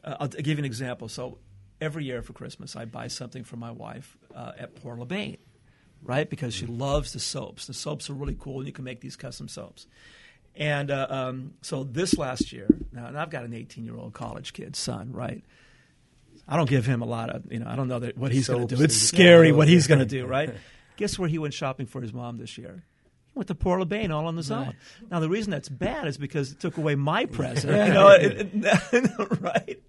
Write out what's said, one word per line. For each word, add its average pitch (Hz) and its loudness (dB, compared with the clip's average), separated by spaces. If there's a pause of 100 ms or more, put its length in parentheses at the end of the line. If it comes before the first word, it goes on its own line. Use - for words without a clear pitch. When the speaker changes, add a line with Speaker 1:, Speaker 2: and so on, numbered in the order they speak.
Speaker 1:
uh, 151 -10
I'll 143 -4
t-, 156 -10
give 147 -2
you 147 -6
an 143 -4
example. 123 -8
So 127 -12 (420)
every 156 -8
year 123 -8
for 127 -16
Christmas, - -16
I 117 -12
buy 117 -12
something 120 -14
for 123 -16
my 117 -12
wife, 117 -16 (180)
uh, 120 -14
at - -16
Port 120 -16
LeBain, 170 -10 (640)
right? 147 -4
Because 120 -8
she 95 -8
loves 131 -2
the - -10
soaps. - -10
The 131 -14
soaps 151 -10
are 139 -8
really 139 -6
cool, 135 -10
and 135 -8
you 143 -12
can 131 -14
make 123 -12
these 131 -16
custom - -14
soaps. - -18 (680)
And, 143 -4
uh, 135 -2
um, 131 -8
so 135 -8
this 139 -2
last 131 -6
year, 101 -14 (240)
now, 120 -14
and 135 -12
I've 160 -8
got 131 -10
an 117 -12
eighteen-year-old 117 -14
college 113 -12
kid - -14
son, 117 -8
right? - -10 (1040)
I 147 -2
don't 156 2
give 127 2
him 120 0
a 117 -4
lot 117 -6
of, - -12
you 117 -6
know, 113 -8
I 123 -6
don't 131 -4
know 123 -4
that 120 -8
what 123 -2
he's 131 2
gonna 123 0
Speaker 2:
Soaps 120 -4
Speaker 1:
do. 127 2
It's 143 4
Speaker 2:
and - 2 (140)
Speaker 1:
scary 170 12
what 151 8
Speaker 2:
soaps. - 10
Speaker 1:
he's 170 10
gonna 143 6
do, 127 -4
right? 135 -2 (240)
Speaker 2:
<laughs> - -20
Speaker 1:
Guess 202 -4
where 180 -2
he 160 -2
went 147 -6
shopping 131 -6
for 127 -10
his 110 -8
mom 120 -10
this 113 -14
year? 170 -18 (500)
He - -10
went 196 -6
to 185 -4
Port 185 0
LeBain 196 -2
all 156 -2
on 165 -4
his 151 -8
Speaker 3:
Nice. 247 -4
Speaker 1:
own. - -10 (360)
Now, 175 -2
the 160 0
reason 202 -2
that's 139 -8
bad 202 -4
is 135 -6
because 139 -6
it - -20
took 165 -6
away 151 0
my 156 0
present, 135 -2
Speaker 2:
<laughs> 208 6
Speaker 1:
you 190 6
know, 196 12
it, 196 8
it, 233 2
<laughs> - -
right? - -4